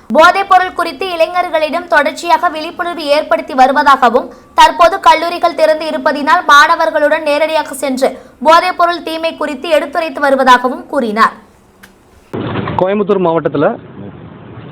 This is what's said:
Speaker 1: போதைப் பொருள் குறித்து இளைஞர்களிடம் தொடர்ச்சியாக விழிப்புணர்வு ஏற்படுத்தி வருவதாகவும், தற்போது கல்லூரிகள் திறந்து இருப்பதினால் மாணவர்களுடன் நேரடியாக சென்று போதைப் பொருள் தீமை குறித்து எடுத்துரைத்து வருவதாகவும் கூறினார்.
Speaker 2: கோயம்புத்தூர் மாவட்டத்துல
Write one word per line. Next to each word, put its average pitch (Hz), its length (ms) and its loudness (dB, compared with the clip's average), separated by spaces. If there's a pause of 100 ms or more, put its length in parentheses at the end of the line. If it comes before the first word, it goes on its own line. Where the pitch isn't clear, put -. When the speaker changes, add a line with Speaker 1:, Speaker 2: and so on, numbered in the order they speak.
Speaker 1:
போதைப் 359 420 2
பொருள் 370 240 2
குறித்து 339 320 -6
இளைஞர்களிடம் 339 840 -2
தொடர்ச்சியாக 320 600 0
விழிப்புணர்வு 330 540 -8
ஏற்படுத்தி 302 500 -2
வருவதாகவும், 262 760 2 (240)
தற்போது 339 460 4
கல்லூரிகள் 330 560 0
திறந்து 311 340 0
இருப்பதினால் 302 580 0
மாணவர்களுடன் 311 720 2
நேரடியாக 302 520 -2
சென்று 262 440 -4 (260)
போதைப் 349 340 4
பொருள் 349 260 0
தீமை 330 340 -6
குறித்து 302 320 -6
எடுத்துரைத்து 320 520 -2
வருவதாகவும் 269 640 2
கூறினார். 226 460 0 (1500)
Speaker 2:
கோயம்புத்தூர் 196 500 0
மாவட்டத்துல 165 500 -2 (960)